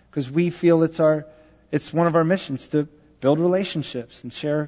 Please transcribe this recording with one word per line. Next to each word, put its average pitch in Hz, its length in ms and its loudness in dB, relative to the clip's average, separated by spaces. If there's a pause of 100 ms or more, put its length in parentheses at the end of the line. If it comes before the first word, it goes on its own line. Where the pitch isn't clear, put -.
(120)
'cause 131 180 -6
we 170 200 0
feel 165 340 4
it's 160 180 -2
our, 151 240 2 (460)
it's 147 200 -4
one 170 160 2
of 160 80 0
our 165 80 4
missions 160 460 -2
to 151 180 -2 (320)
build 147 200 2
relationships 175 840 -4
and 120 80 -12
share 151 360 -4